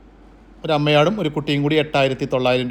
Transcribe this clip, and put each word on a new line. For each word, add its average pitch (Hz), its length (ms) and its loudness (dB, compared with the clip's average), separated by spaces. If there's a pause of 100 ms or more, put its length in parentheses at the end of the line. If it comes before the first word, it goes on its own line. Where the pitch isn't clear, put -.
(640)
ഒരു 156 140 -2
അമ്മയാടും 151 440 2
ഒരു 151 140 -2
കുട്ടിയും 143 280 -2
കൂടി 156 200 2
എട്ടായിരത്തി 135 500 -2
തൊള്ളായിരം 127 360 0